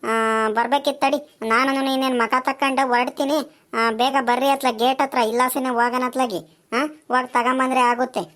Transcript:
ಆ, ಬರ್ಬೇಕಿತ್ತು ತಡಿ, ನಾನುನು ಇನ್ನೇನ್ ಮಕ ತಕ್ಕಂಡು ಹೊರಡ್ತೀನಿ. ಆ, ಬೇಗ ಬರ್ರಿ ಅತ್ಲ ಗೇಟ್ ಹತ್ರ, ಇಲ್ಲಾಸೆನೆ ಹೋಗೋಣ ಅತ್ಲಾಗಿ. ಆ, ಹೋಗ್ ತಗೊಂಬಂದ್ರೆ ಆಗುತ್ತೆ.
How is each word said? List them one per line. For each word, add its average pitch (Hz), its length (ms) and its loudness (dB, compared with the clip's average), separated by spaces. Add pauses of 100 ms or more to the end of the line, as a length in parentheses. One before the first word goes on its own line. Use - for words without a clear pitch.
ಆ, 220 440 0
ಬರ್ಬೇಕಿತ್ತು 254 520 0
ತಡಿ, 277 480 -4
ನಾನುನು 269 440 2
ಇನ್ನೇನ್ 262 260 0
ಮಕ 226 220 0
ತಕ್ಕಂಡು 269 480 0
ಹೊರಡ್ತೀನಿ. 269 840 -2
ಆ, 226 160 2
ಬೇಗ 247 300 0
ಬರ್ರಿ 247 280 0
ಅತ್ಲ 277 220 0
ಗೇಟ್ 254 320 0
ಹತ್ರ, - 160 -2
ಇಲ್ಲಾಸೆನೆ 254 500 0
ಹೋಗೋಣ 240 380 0
ಅತ್ಲಾಗಿ. 247 680 -6
ಆ, 226 120 -2
ಹೋಗ್ 254 480 -4
ತಗೊಂಬಂದ್ರೆ 254 480 2
ಆಗುತ್ತೆ. 240 400 0 (160)